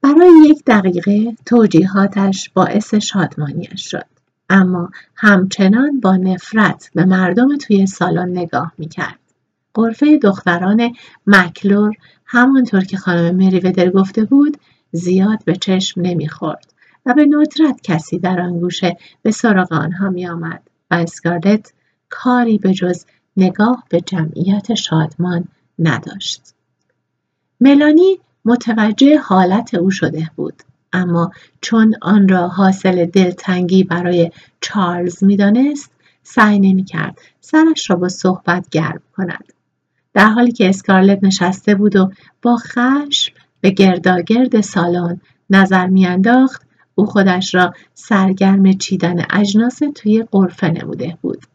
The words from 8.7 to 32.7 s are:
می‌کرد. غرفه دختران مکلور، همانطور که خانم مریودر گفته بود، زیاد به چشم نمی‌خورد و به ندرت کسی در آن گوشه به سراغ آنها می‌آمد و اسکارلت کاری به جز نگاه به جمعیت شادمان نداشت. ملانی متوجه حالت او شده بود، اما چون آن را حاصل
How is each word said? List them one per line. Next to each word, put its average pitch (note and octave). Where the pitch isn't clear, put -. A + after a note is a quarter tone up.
می‌کرد. D#3+
غرفه A3+
دختران G3+
مکلور، G3+
همانطور A#3+
که F#3+
خانم F3
مریودر F#3
گفته G3
بود، C#4+
زیاد F#3
به E3
چشم F#3
نمی‌خورد E3+
و B3
به D4
ندرت D4+
کسی D#3+
در F3+
آن F3
گوشه F3
به A3
سراغ G3
آنها E3+
می‌آمد E3+
و F3
اسکارلت F3
کاری A#3+
به F#3+
جز F3+
نگاه G#3
به E3+
جمعیت F3+
شادمان E3+
نداشت. -
ملانی D4+
متوجه A#3
حالت F#3+
او F#3
شده D#3+
بود، -
اما F3
چون A3
آن G3
را F#3
حاصل F#3